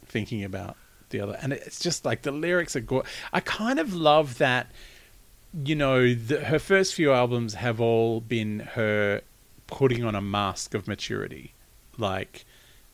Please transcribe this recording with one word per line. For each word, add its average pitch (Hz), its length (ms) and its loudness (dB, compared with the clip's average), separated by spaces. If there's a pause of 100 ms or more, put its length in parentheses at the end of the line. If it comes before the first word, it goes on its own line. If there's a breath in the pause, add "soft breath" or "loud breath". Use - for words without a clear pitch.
thinking 107 380 -4
about 95 320 -10 (340)
the 104 100 -4
other. 101 220 -6
And 107 100 -4
it's - 260 -10
just, - 260 -4
like, 120 180 -2
the 139 100 -4
lyrics 170 440 0
are 131 40 -2
go-, 131 240 -2 (280 loud breath)
I 180 80 0
kind 247 380 -2
of 262 160 -2
love 151 440 4
that, 127 300 2 (960 soft breath)
you 156 100 0
know, 131 400 4
the, 127 300 -2
her 156 140 2
first 190 360 2
few 147 180 4
albums 120 420 2
have 117 260 -2
all 117 400 4
been 110 400 -2 (140)
her 104 480 2 (440)
putting 123 380 0
on 107 100 -2
a 98 60 0
mask 101 540 -4
of 107 140 -4
maturity, 101 640 -8 (460)
like, 95 460 -6 (500)